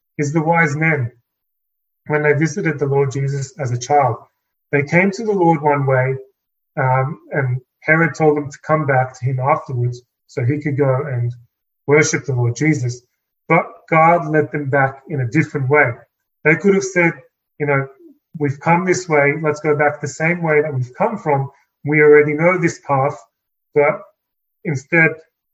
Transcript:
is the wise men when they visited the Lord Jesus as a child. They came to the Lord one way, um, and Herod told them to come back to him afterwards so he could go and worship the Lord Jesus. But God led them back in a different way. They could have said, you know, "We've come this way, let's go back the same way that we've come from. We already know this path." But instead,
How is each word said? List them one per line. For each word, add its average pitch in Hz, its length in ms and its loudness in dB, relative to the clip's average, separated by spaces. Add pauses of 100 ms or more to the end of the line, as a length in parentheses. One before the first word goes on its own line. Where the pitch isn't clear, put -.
(180)
is 147 160 -4
the 165 80 2
wise 165 340 0
men 151 360 -2 (960)
when 151 160 -2
they 147 100 2
visited 160 460 -2
the 147 80 -2
Lord 139 240 0
Jesus 139 480 -6
as 123 120 -6
a 120 60 -4
child. 127 400 0 (540)
They 143 120 2
came 180 280 2
to 226 140 -8
the 214 60 -2
Lord 165 300 2
one 143 240 0
way, 131 300 0 (600)
um, 131 460 -2 (100)
and 127 300 -2 (200)
Herod 160 340 0
told 151 220 2
them 143 120 -6
to - 100 -18
come 156 280 -2
back 131 320 0
to 120 60 -10
him 131 140 -2
afterwards 127 600 -4 (240)
so - 180 -8
he 143 160 0
could 147 160 -4
go 135 300 0
and 120 260 -4 (540)
worship 151 400 2
the 131 80 -4
Lord 120 220 0
Jesus. 139 480 -2 (440)
But 170 180 2 (240)
God 160 380 4
led 151 240 0
them 147 180 -6
back 135 380 0
in 139 140 -6
a 117 80 -4
different 143 400 -2
way. 143 220 4 (520)
They 156 120 4
could 196 180 2
have 196 100 0
said, 170 300 0 (460)
you 151 60 -4
know, 135 220 0 (500)
"We've 143 220 -4
come 175 260 0
this 175 220 -2
way, 147 340 2
let's 151 200 -2
go 151 160 0
back 147 240 0
the 143 60 -6
same 170 340 -4
way 151 200 2
that 139 120 -4
we've 123 220 -6
come 214 220 -2
from. 135 340 -2 (340)
We 151 160 2
already 147 320 6
know 175 240 2
this 175 220 -2
path." 139 380 -2 (560)
But 147 280 2 (640)
instead, 160 460 0 (420)